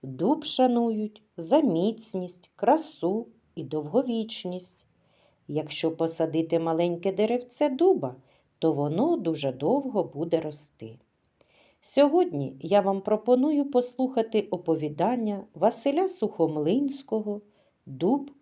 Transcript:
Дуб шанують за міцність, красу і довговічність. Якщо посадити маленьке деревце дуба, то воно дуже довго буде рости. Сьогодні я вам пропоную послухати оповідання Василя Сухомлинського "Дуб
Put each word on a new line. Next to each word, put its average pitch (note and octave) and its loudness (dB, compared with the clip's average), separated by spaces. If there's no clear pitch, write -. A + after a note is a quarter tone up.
Дуб E3 0
шанують A#3 2
за F3 4
міцність, F#3 -2
красу A3 0
і D#3 -8
довговічність. F#3 -4
Якщо D3+ -2
посадити E3 0
маленьке E3+ 0
деревце A#3+ 0
дуба, C4 2
то D#3+ 2
воно E3 0
дуже D3+ -2
довго G#3+ 0
буде E3 -2
рости. D3 -12
Сьогодні C#4 2
я F#3+ 4
вам G3 0
пропоную B3+ 2
послухати B3 0
оповідання F3+ -2
Василя C#4 2
Сухомлинського G#3 -2
"Дуб G3 0